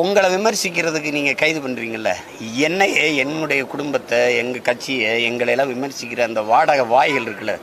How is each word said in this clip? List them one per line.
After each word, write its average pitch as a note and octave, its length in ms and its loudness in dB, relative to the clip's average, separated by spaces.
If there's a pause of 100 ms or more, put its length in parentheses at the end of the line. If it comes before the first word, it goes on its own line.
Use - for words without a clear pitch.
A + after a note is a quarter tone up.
உங்களை G3 320 4
விமர்சிக்கிறதுக்கு E3+ 840 0
நீங்க C#3+ 140 0 (120)
கைது D#3+ 220 2
பண்றீங்கல்ல, A2+ 460 -4 (560)
என்னைய, F#3 380 2 (180)
என்னுடைய D3 380 -2 (140)
குடும்பத்தை, C3+ 440 -2 (220)
எங்க B2 160 -4 (140)
கட்சியை, A#2+ 400 -2 (180)
எங்களை A#2+ 260 0
எல்லாம் C3+ 200 2
விமர்சிக்கிற B2 540 -4
அந்த A2 120 -2 (100)
வாடகை C#3+ 340 4 (100)
வாய்கள் C3+ 320 4
இருக்குல்ல, G#2 360 -4